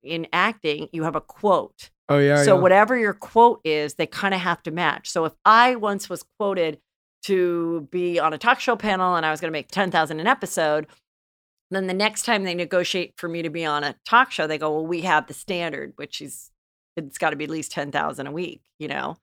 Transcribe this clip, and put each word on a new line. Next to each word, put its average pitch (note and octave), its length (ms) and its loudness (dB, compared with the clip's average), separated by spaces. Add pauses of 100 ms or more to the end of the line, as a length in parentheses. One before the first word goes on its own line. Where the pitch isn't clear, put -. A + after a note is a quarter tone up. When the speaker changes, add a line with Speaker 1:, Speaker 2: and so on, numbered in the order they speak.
Speaker 1:
in D#3+ 280 -8
acting, E3 640 -2
you D#3+ 100 -6
have D#3+ 120 -4
a D3+ 60 -4
quote. - 680 -2 (200)
Speaker 2:
Oh, C#3+ 100 4
yeah, C#3+ 240 6
Speaker 1:
So E3 120 8
Speaker 2:
yeah. F3+ 60 4
Speaker 1:
whatever G3+ 340 6
your G#3+ 180 0
quote - 500 4
is, D3+ 320 -2
they D#3+ 120 -2
kinda F#3+ 300 -2
have F3 260 -2
to E3 80 -8
match. D#3+ 380 -2
So E3 160 -2
if D#3 80 -4 (120)
I A#3+ 300 6
once G3+ 340 -4
was F3 140 -10 (160)
quoted F3+ 400 -2 (440)
to E3+ 680 0
be F3 260 -2
on D#3 160 2
a D3+ 40 -8
talk A3+ 240 2
show A#3+ 160 0
panel F#3+ 380 0
and E3 100 -2
I D#3 60 0
was D#3 100 -4
gonna E3 100 -6
make D3+ 180 -8
ten F#3+ 220 -2
thousand D#3 300 0
an F3+ 60 -2
episode, D#3+ 600 0 (840)
then F#3+ 180 -4
the F#3 60 -2
next G#3 300 -2
time G#3 220 0
they F3 100 -4
negotiate F3 640 -2
for F3 100 -10
me E3+ 140 -6
to D#3+ 80 -6
be D#3+ 160 -8
on D3 180 -2
a C#3+ 120 -6 (100)
talk B3 260 4
show, D#3 160 -4
they D#3 100 -4
go, D#3 140 -2
"Well, D#3+ 160 -4
we E3+ 140 -4
have D#3+ 260 2
the D3 60 -16
standard, D#3+ 640 -8
which - 240 -12
is - 280 -16 (460)
it's D3+ 220 -10
gotta D#3 180 0
be D3 80 -8
at D3 60 -8
least D#3 240 -8
ten C#3+ 180 -6
thousand D3 360 -4
a C#3 40 -12
week," E3+ 300 -10 (180)
you D3+ 80 -10
know? C#3 340 -8